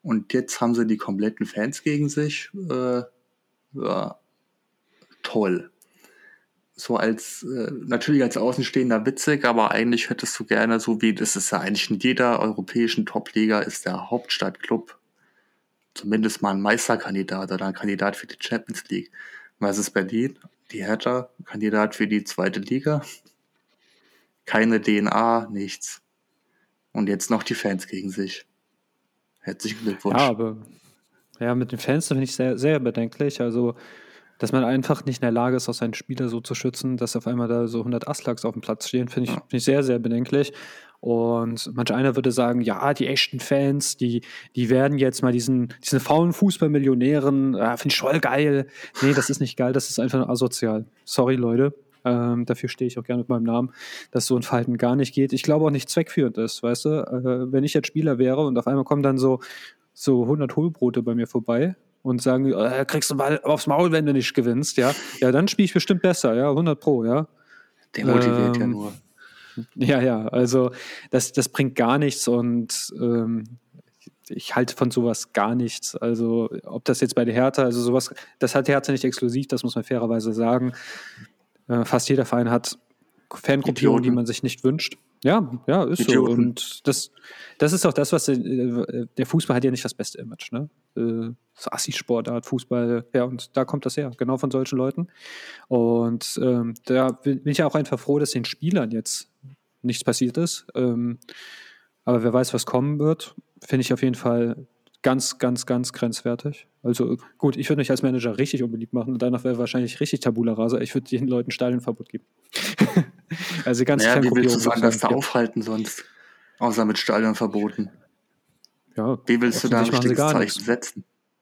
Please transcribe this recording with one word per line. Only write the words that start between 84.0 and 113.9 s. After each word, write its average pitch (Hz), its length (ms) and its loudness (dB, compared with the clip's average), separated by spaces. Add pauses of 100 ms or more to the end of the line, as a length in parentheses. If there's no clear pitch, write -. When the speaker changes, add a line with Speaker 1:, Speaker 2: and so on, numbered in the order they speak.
Speaker 2:
die 127 60 2
Speaker 1:
Idioten. 123 80 4
Speaker 2:
man 120 100 0
sich 117 160 -4
nicht 127 220 -4
wünscht. 143 340 0 (240)
Ja, 139 460 2
ja, 165 160 4
ist 151 160 0
Speaker 1:
Idioten. 127 260 6
Speaker 2:
so. 120 160 4
Und - 460 -2
das, - 240 -2 (460)
das 151 140 4
ist 185 140 2
auch 147 60 6
das, 143 200 0
was, 160 140 2
äh, 120 800 -2 (100)
der 151 100 0
Fußball 151 300 2
hat 123 80 2
ja 131 60 4
nicht 123 140 -6
das 113 100 -10
beste - 240 -10
Image, - 320 -14
ne? 143 180 -6 (280)
Äh, 113 360 -2 (220)
so - 160 -10
Assi-Sportart, 117 760 -4
Fußball, 120 580 -2 (100)
ja, 127 80 4
und 127 340 -6
da 131 80 2
kommt 139 220 -4
das 127 100 -4
her, 143 200 -4
genau 131 220 -2
von 135 120 -2
solchen 131 260 -2
Leuten. 139 300 -2 (600)
Und, 117 760 2
ähm, 120 320 2 (120)
da 131 260 4
bin 135 320 -2
ich 147 180 2
auch 151 140 2
einfach 143 240 0
froh, 143 180 2
dass 147 140 0
den 120 120 -2
Spielern 151 460 -2
jetzt - 400 -6 (520)
nichts 123 200 -2
passiert 123 340 0
ist. 170 380 -2
Ähm, 120 440 -2 (840)
aber 120 200 2
wer 117 80 2
weiß, 127 220 2
was 120 120 -2
kommen 143 320 0
wird, 156 380 -2 (280)
finde 131 180 0
ich - 100 0
auf 123 100 0
jeden 123 140 2
Fall 120 500 0 (360)
ganz, 131 360 0
ganz, 123 280 -2
ganz 123 260 -2
grenzwertig. 120 720 -4 (180)
Also 123 320 0 (220)
gut, 139 180 2
ich 117 120 -4
würde 147 120 2
mich 131 100 -2
als 131 120 2
Manager 120 360 0
richtig 131 240 0
unbeliebt 113 300 -6
machen 123 200 -2
und 120 100 -2
danach 123 220 0
wäre 123 140 0
wahrscheinlich 120 420 -2
richtig 147 200 -2
Tabula 117 340 0
Rasa. 113 240 0
Ich 120 160 -6
würde 131 140 -4
den 131 200 -2
Leuten 123 240 0
Stadionverbot 123 560 -4
geben. - 160 -12 (280)
<laughs> - 520 2 (600)
Also 123 160 0
die 127 60 4
ganze 113 220 4